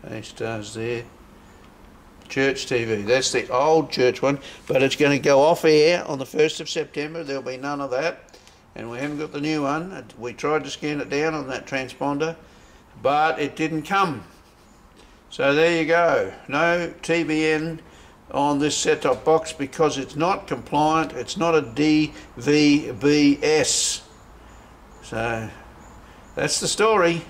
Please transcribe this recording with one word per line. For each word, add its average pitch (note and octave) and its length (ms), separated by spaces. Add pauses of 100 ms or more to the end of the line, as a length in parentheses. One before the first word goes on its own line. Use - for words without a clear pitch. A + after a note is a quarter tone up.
A - 180
Star's A2+ 520
there. A#2 320 (1200)
Church C3+ 380
T A#2+ 180
V, A2 200
that's B2+ 280
the A#2+ 180
old C#3+ 420
church B2+ 300
one, C#3 180 (280)
but C3 160
it's C3+ 140
gonna C#3+ 200
go C#3 220
off D#3+ 240
air D#3+ 440
on C#3 120
the C3 60
first D#3 340
of D#3+ 100
September. D#3 540
There'll C#3 180
be B2+ 140
none C#3 240
of C#3 120
that. D#3 460 (380)
And A2+ 160
we A#2 60
haven't C#3+ 220
got D3+ 120
the D3 80
new D3+ 220
one. D3+ 440 (120)
We A#2 160
tried C#3+ 320
to C#3 40
scan D3 300
it A#2 100
down D3+ 240
on C#3 140
that C3 180
transponder, C#3+ 680 (680)
but D3+ 380
it C#3+ 160
didn't D#3 280
come. F3 420 (1040)
So C#3 260
there E3 260
you D3+ 60
go. D3+ 460 (160)
No E3+ 520
T E3 220
B D#3 220
N D#3 340 (520)
on C#3+ 260
this C#3+ 180
set-top D3 480
box D#3+ 300
because C#3+ 460
it's C3 160
not F#3 320
compliant. D3+ 680
It's B2 240
not E3 160
a D#3 80
D D3 500 (260)
V C#3+ 540
B C#3+ 500
S. - 600 (1000)
So A2+ 460 (840)
that's D3 260
the F3+ 80
story. F#3 640